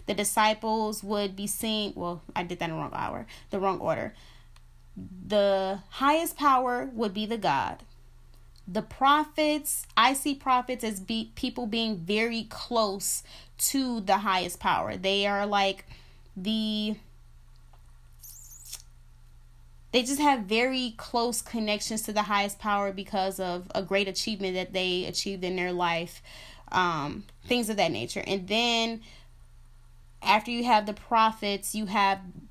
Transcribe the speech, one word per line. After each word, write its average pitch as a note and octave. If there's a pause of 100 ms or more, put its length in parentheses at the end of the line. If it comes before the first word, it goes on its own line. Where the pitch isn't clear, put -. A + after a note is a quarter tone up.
The G3+
disciples G#3+
would G3+
be G3+
seen, G#3+
well, F3 (140)
I F#3
did F3
that F3
in D#3+
the D#3
wrong D3
hour, - (240)
the G3+
wrong F#3+
order. - (1120)
The G3
highest D#4
power C4
would G#3+
be G#3+
the A3+
God. D3 (840)
The G3
prophets, D4+ (120)
I A#3
see C#4
prophets B3
as G#3+
be-, A3+
people B3
being A3
very A3
close G#3+ (340)
to B3+
the F#3+
highest F#3
power. -
They G3
are G3+
like G3 (500)
the, G#3+ (3000)
they B3+
just C#4
have C#4+
very A#3+
close A#3
connections G#3+
to A3
the G#3
highest G3+
power G3+
because F#3+
of F3+
a G3
great G3
achievement F#3+
that F3+
they F#3
achieved -
in F#3
their F3+
life, F3 (500)
um, E3+ (220)
things A#3+
of G#3+
that F3
nature. A2
And F#3
then A3+ (1200)
after A3
you A#3+
have G#3+
the G#3+
prophets, A3
you G#3+
have G3 (320)